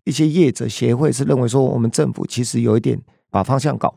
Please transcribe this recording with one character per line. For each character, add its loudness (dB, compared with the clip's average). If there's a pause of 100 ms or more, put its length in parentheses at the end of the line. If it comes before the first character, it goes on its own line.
一 -4
些 2
业 4
者 -4
协 0
会 2
是 -2
认 2
为 0
说， 2
我 0
们 0
政 0
府 -6
其 -4
实 -4
有 2
一 4
点 -2 (300)
把 0
方 0
向 -2
搞 -2